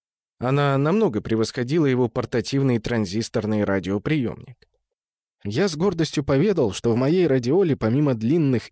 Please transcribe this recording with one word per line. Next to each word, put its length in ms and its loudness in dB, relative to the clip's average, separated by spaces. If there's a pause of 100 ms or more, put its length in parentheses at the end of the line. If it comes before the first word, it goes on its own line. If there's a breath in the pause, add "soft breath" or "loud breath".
(380)
Она 400 0
намного 420 0
превосходила 680 0
его 220 2
портативный 720 -2
транзисторный 840 -2
радиоприемник. 1040 -4 (760)
Я 240 -2
с 80 -4
гордостью 480 -2
поведал, 480 2
что 200 -2
в 40 2
моей 300 2
радиоле, 500 2
помимо 380 2
длинных 580 0